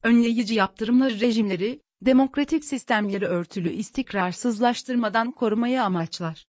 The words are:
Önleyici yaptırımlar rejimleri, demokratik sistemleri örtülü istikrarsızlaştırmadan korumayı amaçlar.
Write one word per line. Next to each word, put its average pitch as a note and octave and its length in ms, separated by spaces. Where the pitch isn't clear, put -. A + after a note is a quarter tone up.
Önleyici A#3 520
yaptırımlar A3 640
rejimleri, A3 600
demokratik C4+ 640
sistemleri G#3 640
örtülü F3 440
istikrarsızlaştırmadan A3+ 1600
korumayı A#3+ 520
amaçlar. E3+ 720